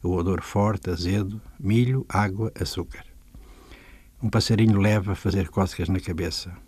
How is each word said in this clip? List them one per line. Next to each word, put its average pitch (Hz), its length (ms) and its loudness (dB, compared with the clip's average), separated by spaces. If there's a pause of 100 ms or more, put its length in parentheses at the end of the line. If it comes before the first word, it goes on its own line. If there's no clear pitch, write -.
o 90 140 -2
odor 87 260 -2
forte, 101 480 0
azedo, 95 500 -2 (200)
milho, 123 500 2
água, 101 500 0
açúcar. - 460 -6 (1160)
Um 113 80 -2
passarinho 110 500 4
leve 104 320 2
a 90 40 0
fazer 95 340 0
cócegas 90 400 -2
na 92 100 0
cabeça. 85 520 -6 (160)